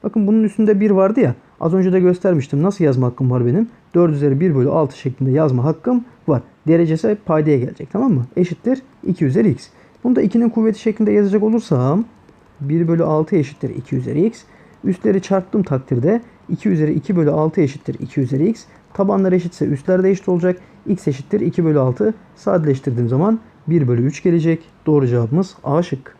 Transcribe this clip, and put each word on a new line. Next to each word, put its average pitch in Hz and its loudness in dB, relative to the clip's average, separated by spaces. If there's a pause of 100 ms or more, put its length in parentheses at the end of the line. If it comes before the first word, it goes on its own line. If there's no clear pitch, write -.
Bakın 214 -2
bunun 220 2
üstünde 214 2
bir 208 2
vardı 196 2
ya. 135 2 (260)
Az 165 -2
önce 185 2
de 185 2
göstermiştim. 180 0
Nasıl 190 0
yazma 127 2
hakkım 123 -2
var 123 0
benim? 196 0 (260)
Dört 175 4
üzeri 143 0
bir 175 2
bölü 131 2
altı 156 -2
şeklinde 131 -4
yazma 131 2
hakkım 233 -2 (240)
var. 143 0 (260)
Derecesi 165 2 (100)
paydaya 151 2
gelecek. 131 -6
Tamam 240 0
mı? 127 0 (100)
Eşittir 226 -2 (240)
iki 180 -2
üzeri 170 2
x. - -6 (360)
Bunu 247 2
da 254 0
ikinin 233 0
kuvveti 220 -2
şeklinde 214 -2
yazacak 202 2
olursam 208 0 (560)
bir 160 -2
bölü 165 0
altı 156 0
eşittir 139 -4
iki 131 -8
üzeri 139 0
x. - -4 (420)
Üstleri 196 0
çarptığım 190 -2
takdirde 139 -2 (260)
iki - -4
üzeri 156 0
iki 185 -2
bölü 151 2
altı 156 0
eşittir 143 -2
iki 139 -6
üzeri 135 0
x. - -4 (300)
Tabanlar 196 0
eşitse 175 -2
üstler 180 0
de 190 2
eşit 190 -2
olacak. 180 0 (260)
X 196 -2
eşittir 139 -4
iki 175 -2
bölü 151 2
altı. 135 0 (220)
Sadeleştirdiğim 135 -2
zaman 185 0 (280)
bir 151 0
bölü 123 0
üç 139 -4
gelecek. 165 0 (240)
Doğru 147 2
cevabımız 123 -2
A 147 0
şıkkı. 135 -8